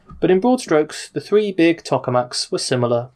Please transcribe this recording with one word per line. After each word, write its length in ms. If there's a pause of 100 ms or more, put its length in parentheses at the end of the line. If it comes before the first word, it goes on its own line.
(200)
but 120
in 80
broad 220
strokes, 480
the 120
three 300
big 320
tokamaks 680
were 60
similar 580